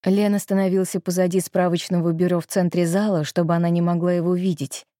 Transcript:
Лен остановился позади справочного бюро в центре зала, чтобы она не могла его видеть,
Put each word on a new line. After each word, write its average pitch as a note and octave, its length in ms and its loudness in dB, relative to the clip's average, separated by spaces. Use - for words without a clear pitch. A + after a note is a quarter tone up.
Лен G3+ 300 2
остановился F#3+ 640 0
позади F3+ 400 0
справочного F3 720 0
бюро E3+ 280 0
в D#3+ 60 -8
центре F3+ 400 0
зала, F#3 380 0
чтобы E3+ 320 0
она E3+ 140 2
не E3+ 120 2
могла F3 320 0
его F3 220 0
видеть, F3 500 -4